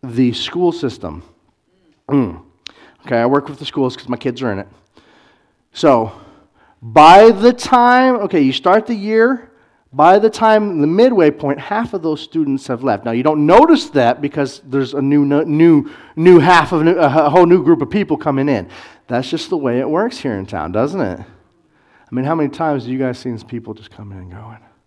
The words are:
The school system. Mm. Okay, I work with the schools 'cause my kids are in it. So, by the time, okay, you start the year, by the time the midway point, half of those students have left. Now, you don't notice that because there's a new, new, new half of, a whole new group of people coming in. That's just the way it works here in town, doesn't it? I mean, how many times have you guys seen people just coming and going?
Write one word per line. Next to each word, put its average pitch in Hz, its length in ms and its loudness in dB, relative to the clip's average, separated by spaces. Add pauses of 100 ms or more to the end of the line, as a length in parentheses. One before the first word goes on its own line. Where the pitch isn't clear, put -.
The 123 300 -2
school 175 400 -4
system. 95 520 -10 (840)
Mm. 104 340 -4 (640)
Okay, 123 120 -4
I 117 80 0
work 139 240 -2
with 143 100 -18
the 147 60 -14
schools 131 320 -6
'cause - 100 -20
my 123 80 -8
kids 120 260 -10
are 120 120 -6
in 98 60 -8
it. 101 100 -16 (1040)
So, 117 400 0 (720)
by 170 460 8
the 226 220 2
time, 247 640 2
okay, 202 260 -2
you 135 100 0
start 185 360 0
the 247 60 -6
year, 220 560 -2 (440)
by 165 260 4
the 220 100 2
time 214 520 0
the 147 60 0
midway 190 440 2
point, 143 260 -6
half 214 360 -8
of 190 80 -8
those 156 180 -6
students 139 480 -6
have 123 160 -8
left. 127 220 -2
Now, 120 60 -6
you 117 120 -4
don't 151 220 0
notice 269 460 4
that 127 280 0
because 143 460 -6
there's 135 280 -6
a 143 80 -6
new, 143 220 2
new, 151 680 2 (280)
new 175 220 6
half 165 340 2
of, 160 120 0
a 160 440 2
whole 175 160 4
new 175 180 2
group 156 180 2
of 139 80 -8
people 185 280 -4
coming 139 320 -4
in. 101 180 -4 (400)
That's 123 220 -6
just 160 200 -8
the 185 60 -4
way 127 240 -4
it 135 100 -4
works 202 280 -4
here 127 160 -6
in 95 120 -8
town, 85 280 -10
doesn't 143 260 -4
it? 98 220 -6
I - 960 -20
mean, 127 100 -6
how 156 100 -4
many 151 140 -4
times 143 340 -6
have 120 80 -10
you 131 80 -8
guys 127 180 -6
seen 117 260 -12
people 113 300 -14
just - 160 -20
coming 101 280 -20
and 92 120 -20
going? 110 300 -20 (280)